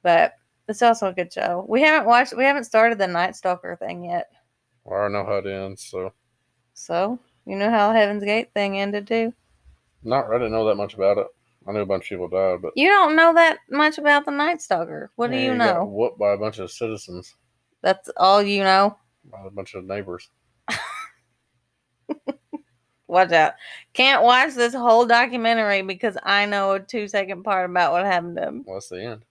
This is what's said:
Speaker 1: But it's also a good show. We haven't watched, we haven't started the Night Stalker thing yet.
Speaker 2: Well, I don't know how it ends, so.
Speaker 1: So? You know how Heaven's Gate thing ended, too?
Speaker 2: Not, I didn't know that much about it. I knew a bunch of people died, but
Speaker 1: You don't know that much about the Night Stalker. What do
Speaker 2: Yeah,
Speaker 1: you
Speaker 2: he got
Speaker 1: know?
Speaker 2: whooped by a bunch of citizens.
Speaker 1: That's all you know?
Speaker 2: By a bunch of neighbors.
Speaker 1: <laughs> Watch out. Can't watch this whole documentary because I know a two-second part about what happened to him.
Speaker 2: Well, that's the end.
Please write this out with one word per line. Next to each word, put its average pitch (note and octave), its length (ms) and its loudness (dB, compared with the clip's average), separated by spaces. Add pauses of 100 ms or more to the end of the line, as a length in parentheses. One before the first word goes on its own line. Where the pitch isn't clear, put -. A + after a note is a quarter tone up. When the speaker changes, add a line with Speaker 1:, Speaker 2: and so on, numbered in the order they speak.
Speaker 1:
But E3+ 320 4 (340)
it's G#3+ 140 -4
also A3+ 260 2
a F3+ 60 -6
good F3+ 180 -6
show. F3 360 -4
We A3+ 140 0
haven't D#4 240 2
watched, A#3+ 300 2
we B3+ 80 0
haven't C#4 200 2
started A3+ 340 2
the G3 80 0
Night F3+ 300 -2
Stalker F3+ 400 -6
thing F3 280 -10
yet. F3 260 -6 (540)
Speaker 2:
Well, F#2+ 160 -4
I - 40 0
don't G2+ 80 -2
know G2+ 120 -4
how G2+ 120 -4
it G2 100 -6
ends, G2 360 -10
so. F#2 300 -10 (600)
Speaker 1:
So? G3 440 -4 (300)
You G3 80 -8
know G3+ 140 0
how G#3+ 220 2
Heaven's G#3 320 2
Gate G#3+ 300 -4
thing G3+ 240 -4
ended, G3+ 280 -6
too? A3+ 260 -2 (720)
Speaker 2:
Not, A#2+ 240 -2
I A2+ 60 0
didn't A#2 180 -2
know A2 140 0
that G#2 100 2
much G2+ 180 -8
about G2 240 2
it. - 80 -2 (400)
I G2+ 60 -8
knew G#2+ 80 -2
a G2+ 60 -2
bunch F#2+ 180 -4
of - 60 -16
people F2+ 180 -6
died, F#2 340 0
but E2+ 140 -8
Speaker 1:
You D4+ 120 4
don't F4+ 280 4
know E4 180 6
that E4 240 4 (120)
much D4+ 280 0
about C#4+ 280 4
the D4+ 40 -4
Night D4+ 320 -2
Stalker. E3 540 -6
What A#3+ 140 -2
do C4 60 -4
Speaker 2:
Yeah, C4 80 -2
Speaker 1:
you C4 80 0
Speaker 2:
he B3 60 -2
got G#3+ 200 2
Speaker 1:
know? F#3 80 0
Speaker 2:
whooped G3 320 -4
by G#2 140 2
a G2+ 40 0
bunch G#2+ 220 -6
of F#2 120 -10
citizens. G2 640 -10 (480)
Speaker 1:
That's - 340 -2
all G3 260 4
you G3+ 200 -2
know? G3 340 4 (280)
Speaker 2:
By A2 220 -20
a F#2+ 40 -16
bunch G2 240 -12
of F#2 100 -12
neighbors. G2 460 -10 (380)
Speaker 1:
<laughs> - 100 -6 (2250)
Watch F3+ 260 2
out. D#3 220 4 (400)
Can't C4 280 4
watch B3+ 320 4
this A#3+ 200 0
whole A#3+ 320 4
documentary A3+ 720 2
because F#3+ 420 -4
I G3+ 220 2
know G3 280 0
a G3 80 0
two-second G3 640 -6
part F#3 280 -2
about F3 220 2
what F3+ 120 0
happened F3 320 -2
to - 60 -4
him. - 240 -8
Speaker 2:
Well, F#2+ 100 -12
that's - 140 -12
the F2+ 120 -10
end. A#2 280 -12